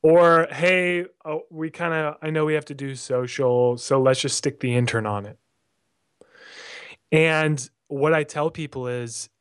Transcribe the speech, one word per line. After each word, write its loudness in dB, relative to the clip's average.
Or, 6
"Hey, 0
oh, -6
we -8
kinda, -4
I -6
know 0
we 0
have -4
to -14
do -10
social, 0
so 0
let's 4
just -4
stick -4
the -2
intern 0
on -4
it." -18
And 2
what 0
I 2
tell -4
people -10
is -8